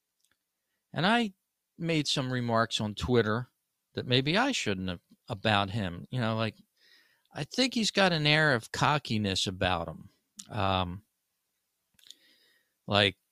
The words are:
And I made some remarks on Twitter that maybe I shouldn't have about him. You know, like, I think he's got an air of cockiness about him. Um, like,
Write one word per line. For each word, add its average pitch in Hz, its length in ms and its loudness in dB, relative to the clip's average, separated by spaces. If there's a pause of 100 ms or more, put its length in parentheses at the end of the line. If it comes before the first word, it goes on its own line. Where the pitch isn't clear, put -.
(920)
And 151 140 0
I 226 280 2 (440)
made 165 300 0
some 127 240 -2
remarks 117 480 0
on 104 140 -4
Twitter 117 560 2 (420)
that - 140 -6
maybe 135 320 0
I 269 140 0
shouldn't 92 360 -4
have 87 140 -8 (260)
about 101 420 0
him. 95 400 -6
You 127 100 -4
know, 113 140 -2
like, 110 220 -4 (800)
I 147 100 -8
think 254 300 -2
he's 214 160 0
got 190 220 4
an 151 140 0
air 151 280 4
of - 180 -4
cockiness 113 760 0
about 92 420 -2
him. - 200 -14 (400)
Um, 95 560 -2 (1800)
like, 101 320 4 (140)